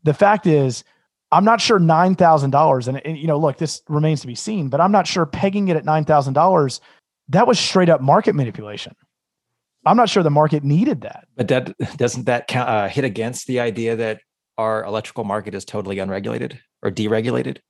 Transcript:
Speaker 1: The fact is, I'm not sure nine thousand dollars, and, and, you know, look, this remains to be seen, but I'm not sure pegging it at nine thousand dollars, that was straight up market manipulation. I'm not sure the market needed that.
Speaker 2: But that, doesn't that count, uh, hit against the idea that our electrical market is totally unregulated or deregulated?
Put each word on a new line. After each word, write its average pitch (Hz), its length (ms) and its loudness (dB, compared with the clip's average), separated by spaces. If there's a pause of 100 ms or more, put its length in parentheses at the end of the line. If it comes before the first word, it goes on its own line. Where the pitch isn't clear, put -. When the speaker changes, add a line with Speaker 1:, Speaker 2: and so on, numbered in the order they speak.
Speaker 1:
The 151 100 2
fact 202 320 2
is, 143 380 2 (480)
I'm 180 140 4
not 220 140 4
sure 214 200 2
nine 170 340 4
thousand 156 380 4
dollars, 139 360 2
and, 131 160 -6
and, 160 140 -8
you 147 80 -10
know, 151 140 0
look, 151 180 -2
this - 320 -8
remains 151 320 0
to - 60 -16
be 120 80 -12
seen, 185 340 -6
but 143 100 -2
I'm 190 120 4
not 190 160 2
sure 170 180 0
pegging 196 440 -2
it 165 60 2
at 151 80 -2
nine 151 220 0
thousand 139 280 2
dollars, 156 460 2 (500)
that 208 180 4
was 247 100 2
straight 180 320 2
up 147 120 6
market 165 340 2
manipulation. 107 600 -8 (920)
I'm 202 100 6
not 233 120 4
sure 190 140 2
the 151 80 2
market 151 320 2
needed 160 380 0
that. - 340 -16
Speaker 2:
But 113 140 -4
that, 127 480 -4
doesn't 120 280 -4
that 120 220 -2
count, 127 200 -4
uh, 107 200 -2
hit 135 160 -4
against 113 420 -6
the 123 140 -4
idea 113 360 -4
that 110 240 -6 (380)
our 110 260 -4
electrical 107 420 -8
market 101 280 -6
is 95 100 -10
totally 98 360 -8
unregulated 104 600 -8 (220)
or 101 80 -4
deregulated? 113 720 -2 (100)